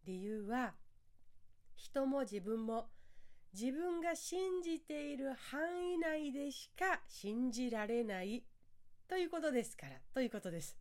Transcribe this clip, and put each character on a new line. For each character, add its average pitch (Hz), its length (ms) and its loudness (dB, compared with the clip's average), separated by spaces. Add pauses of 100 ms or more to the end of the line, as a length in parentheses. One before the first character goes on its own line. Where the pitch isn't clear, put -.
理 185 160 -4
由 208 220 -2
は、 233 320 0 (960)
人 - 320 0
も 269 140 4
自 208 220 0
分 220 260 0
も 226 240 -2 (640)
自 226 180 2
分 339 300 2
が 339 140 2
信 370 460 0
じ 330 200 0
て 294 320 -4
い 277 40 -2
る 269 160 0
範 349 600 0
囲 339 40 2
内 311 340 2
で 285 200 -2
し - 260 -8
か 370 300 4
信 233 440 2
じ 240 200 2
ら 214 160 2
れ 233 160 4
な 196 180 2
い 214 240 -2 (640)
と 370 100 2
い 359 80 6
う 320 60 -2
こ 339 100 0
と 302 100 6
で 247 120 6
す - 120 -4
か - 120 -10
ら、 135 80 -10 (180)
と 262 80 4
い 247 60 6
う - 20 4
こ 208 120 -2
と 180 100 -2
で 165 100 -2
す。 - 200 -6